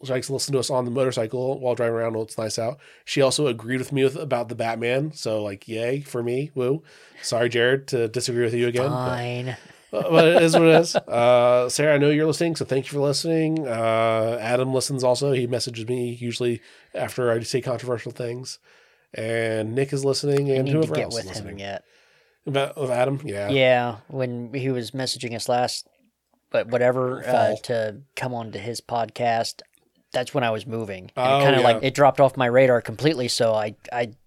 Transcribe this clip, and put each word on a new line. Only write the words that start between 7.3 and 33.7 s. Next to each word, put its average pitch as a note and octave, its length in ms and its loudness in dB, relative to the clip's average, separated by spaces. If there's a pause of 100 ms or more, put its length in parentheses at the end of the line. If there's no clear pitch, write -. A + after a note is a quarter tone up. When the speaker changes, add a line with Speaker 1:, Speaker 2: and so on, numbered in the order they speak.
Speaker 1:
Jared, B2 400 0
to A#2 200 0
disagree A#2+ 360 -4
with A#2 100 0
you A#2+ 140 0
again, B2 220 -2
but B2+ 180 -4
Speaker 2:
Fine. B2 420 -6
Speaker 1:
uh, A#2+ 60 -10 (540)
but E3 180 8
it E3+ 140 6
is E3 120 4
what F3 80 6
it E3 180 8
is. E3+ 220 -2
Speaker 2:
<laughs> - 40 -20
Speaker 1:
Uh, B2 640 4
Sarah, D3 260 2
I C#3+ 40 4
know C#3+ 120 4
you're D3+ 160 2
listening, D#3+ 300 0
so D3 80 -4
thank C3 220 -2
you - 120 -12
for C#3 60 2
listening. D#3+ 640 0
Uh, A2+ 720 2
Adam B2 340 0
listens C3 300 -2
also. B2+ 280 2
He B2+ 140 0
messages A#2 400 -6
me B2 280 -4
usually A#2+ 460 -4 (340)
after A#2+ 360 -2
I A2+ 100 2
say A#2+ 200 -2
controversial B2 500 -6
things. B2 480 -10 (560)
And A2+ 600 -2
Nick C#3 180 -2
is C#3 120 -4
listening, C#3 460 0
Speaker 2:
I C3+ 40 2
Speaker 1:
and C3 100 2
Speaker 2:
need C#3 80 0
to D3+ 60 2
Speaker 1:
whoever D#3 160 0
Speaker 2:
get A#2 100 -2
Speaker 1:
else - 140 -8
is G#2+ 80 -8
Speaker 2:
with F#2 100 -12
him G#2 80 -10
Speaker 1:
listening. G2+ 160 -14
Speaker 2:
yet. G2 240 -10 (600)
Speaker 1:
About, C#3 340 -4
with C3+ 100 -4
Adam? C3 340 0
Yeah. G2+ 260 -6
Speaker 2:
Yeah, B2+ 460 4 (120)
when B2 460 -6
he C3+ 160 -4
was A#2+ 220 -4
messaging B2 420 -6
us A2 140 -8
last, B2 380 -2 (640)
but A2 180 -2
whatever, B2 580 0
uh, B2 40 -4
Speaker 1:
Fall. A2 340 2
Speaker 2:
to A2 360 -4 (160)
come B2+ 160 -6
on A2+ 200 -10
to G#2 60 -12
his A2 220 -10
podcast, A#2 800 -2 (520)
that's B2+ 200 -4
when C#3 100 0
I A#2 80 0
was G#2+ 160 -6
moving. G2+ 500 -10
And B2+ 160 2
Speaker 1:
Oh, C#3 80 4
Speaker 2:
it - 40 4
kinda, C#3 140 6
Speaker 1:
yeah. B2+ 60 6
Speaker 2:
like, A2+ 180 6
it C3 120 2
dropped C#3 240 6
off C3+ 200 6
my B2+ 80 2
radar B2 340 6
completely, B2 480 -2
so A2+ 260 2
I, G#2+ 200 -2 (180)